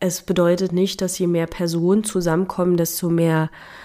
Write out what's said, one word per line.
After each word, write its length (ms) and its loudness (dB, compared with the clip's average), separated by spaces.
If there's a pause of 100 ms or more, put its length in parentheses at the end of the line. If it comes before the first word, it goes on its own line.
es 220 -4
bedeutet 480 2
nicht, 300 -2
dass 180 -4
je 80 0
mehr 220 0
Personen 560 0
zusammenkommen, 720 0
desto 340 -2
mehr 400 2 (340)